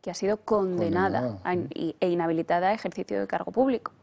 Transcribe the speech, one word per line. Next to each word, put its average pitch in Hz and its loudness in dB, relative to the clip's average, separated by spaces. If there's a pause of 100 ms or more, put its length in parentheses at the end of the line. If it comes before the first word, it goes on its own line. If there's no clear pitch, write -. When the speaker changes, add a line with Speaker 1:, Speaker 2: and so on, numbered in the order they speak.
Speaker 1:
que - -8
ha 175 -6
sido 208 0
condenada 185 2
Speaker 2:
Condenada. 110 -4
Speaker 1:
a 180 0
in-, 175 -2
y, - -4
e 185 2
inhabilitada 170 2
a - 4
ejercicio - -4
de - -2
cargo 180 -4
público, 262 0 (100)